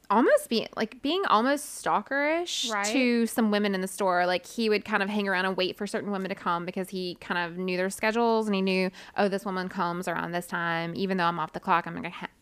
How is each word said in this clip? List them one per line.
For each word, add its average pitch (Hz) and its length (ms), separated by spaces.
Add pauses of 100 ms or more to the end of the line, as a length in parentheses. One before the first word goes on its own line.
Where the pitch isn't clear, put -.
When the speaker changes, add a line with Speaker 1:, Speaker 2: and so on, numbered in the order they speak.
(100)
Speaker 1:
almost 339 400
being, 226 260
like, 226 240
being 339 280
almost 269 540
stalkerish 277 880
Speaker 2:
Right. 202 220
Speaker 1:
to 240 340
some 220 240
women 208 240
in 190 60
the 190 80
store. 180 380
Like, 180 180
he 226 240
would 208 160
kind 208 180
of 196 60
hang 208 200
around 185 180
and 185 100
wait 185 220
for 208 80
certain 202 240
women 190 180
to 190 60
come 175 320
because 185 240
he 180 320
kind 180 160 (120)
of 170 60
knew 185 220
their 185 100
schedules 220 600
and 208 60
he 190 60
knew, 185 300 (260)
"Oh, 202 120
this 190 180
woman 185 240
comes 180 380
around 170 240
this 180 140
time. 170 480
Even 190 220
though 175 80
I'm 170 160
off 156 140
the 180 60
clock, 170 260
I'm 170 80
gonna 170 160
ha-" - 160 (160)